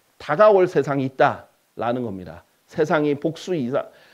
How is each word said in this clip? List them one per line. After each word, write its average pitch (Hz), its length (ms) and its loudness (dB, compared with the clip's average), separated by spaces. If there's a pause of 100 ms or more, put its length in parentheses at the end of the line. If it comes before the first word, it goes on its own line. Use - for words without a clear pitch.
(180)
다가올 190 500 4
세상이 139 380 -2
있다라는 120 960 -4
겁니다. 92 400 -12 (240)
세상이 151 480 0
복수 165 400 -6
이상, 135 340 -4 (240)